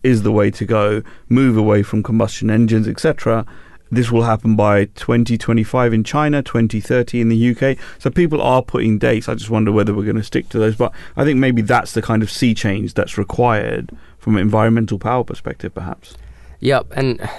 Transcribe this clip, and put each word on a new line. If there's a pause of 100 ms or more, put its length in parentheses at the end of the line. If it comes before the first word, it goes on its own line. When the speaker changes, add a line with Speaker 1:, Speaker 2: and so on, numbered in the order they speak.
Speaker 1:
is
the
way
to
go, (240)
move
away
from
combustion
engines,
et
cetera. (460)
This
will
happen
by (100)
twenty
twenty-five
in
China,
twenty
thirty
in
the
U
K. (200)
So
people
are
putting
dates.
I
just
wonder
whether
we're
gonna
stick
to
those.
But (240)
I
think
maybe
that's
the
kind
of
sea
change
that's
required (260)
from
an
environmental
power
perspective,
perhaps. (460)
Speaker 2:
Yep,
and (180)